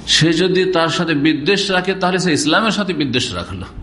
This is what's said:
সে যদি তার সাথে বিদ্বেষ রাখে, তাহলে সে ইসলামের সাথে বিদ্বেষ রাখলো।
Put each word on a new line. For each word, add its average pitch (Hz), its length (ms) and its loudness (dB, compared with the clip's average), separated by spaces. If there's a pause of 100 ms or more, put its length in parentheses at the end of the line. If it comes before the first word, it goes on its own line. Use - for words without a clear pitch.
সে 165 260 2
যদি 180 400 2
তার 165 160 2
সাথে 165 260 0
বিদ্বেষ 156 560 0
রাখে, 185 240 0
তাহলে 185 240 0
সে 175 140 0
ইসলামের 160 380 2
সাথে 185 220 -2
বিদ্বেষ 127 400 -2
রাখলো। 90 320 -8 (180)